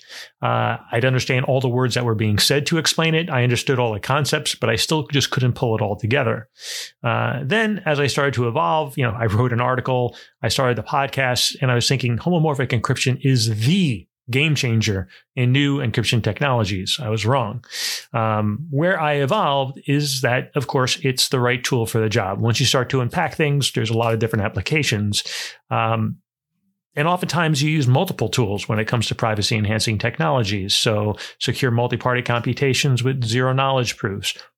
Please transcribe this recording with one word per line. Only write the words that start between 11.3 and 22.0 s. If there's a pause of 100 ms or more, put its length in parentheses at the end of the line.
and
I
was
thinking
homomorphic
encryption
is
the (240)
game
changer (260)
in
new
encryption
technologies.
I
was
wrong. (480)
Um,
where
I
evolved
is
that,
of
course,
it's
the
right
tool
for